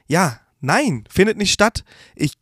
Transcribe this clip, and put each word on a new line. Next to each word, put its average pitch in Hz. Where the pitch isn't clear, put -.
Ja, 151
nein, 156
findet 208
nicht 202
statt. -
Ich, -